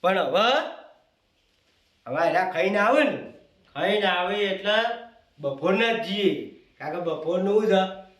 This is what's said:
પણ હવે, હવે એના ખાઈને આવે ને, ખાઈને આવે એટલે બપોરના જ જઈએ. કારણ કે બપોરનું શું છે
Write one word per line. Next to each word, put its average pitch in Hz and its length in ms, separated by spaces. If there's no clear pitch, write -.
પણ 185 140
હવે, 175 300
હવે 139 220
એના 175 220
ખાઈને 196 280
આવે 262 240
ને, 208 140
ખાઈને 202 300
આવે 185 400
એટલે 196 320
બપોરના 185 540
જ 202 140
જઈએ. 196 220
કારણ 160 160
કે 175 60
બપોરનું 175 520
શું 214 140
છે 190 140